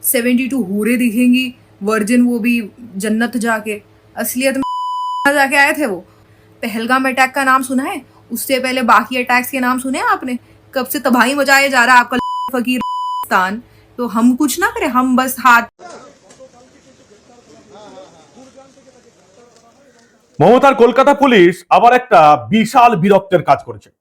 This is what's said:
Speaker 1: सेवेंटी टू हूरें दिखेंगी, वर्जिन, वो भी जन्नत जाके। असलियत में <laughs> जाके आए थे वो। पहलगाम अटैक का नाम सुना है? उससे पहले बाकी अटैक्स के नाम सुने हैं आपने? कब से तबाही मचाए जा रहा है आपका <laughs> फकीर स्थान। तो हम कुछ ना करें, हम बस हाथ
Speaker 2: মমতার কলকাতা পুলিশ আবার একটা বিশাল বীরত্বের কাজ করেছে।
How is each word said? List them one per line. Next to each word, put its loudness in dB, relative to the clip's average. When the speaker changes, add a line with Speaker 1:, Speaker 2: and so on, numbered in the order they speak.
Speaker 1:
सेवेंटी -2
टू -4
हूरें -4
दिखेंगी, 0
वर्जिन, 0
वो 0
भी -2
जन्नत -4
जाके। -4
असलियत -4
में -6
<laughs> -
जाके 0
आए 2
थे -4
वो। -6
पहलगाम -2
अटैक 0
का -2
नाम 2
सुना -4
है? -8
उससे -4
पहले -4
बाकी 0
अटैक्स -2
के -6
नाम -2
सुने -6
हैं -6
आपने? -4
कब -6
से -6
तबाही 0
मचाए 2
जा 2
रहा 6
है 6
आपका -4
<laughs> -6
फकीर -4
स्थान। -2
तो -6
हम 0
कुछ -2
ना 0
करें, -6
हम -2
बस -2
हाथ 4
Speaker 2:
মমতার 4
কলকাতা 4
পুলিশ 4
আবার 4
একটা 2
বিশাল 4
বীরত্বের 2
কাজ 2
করেছে। -18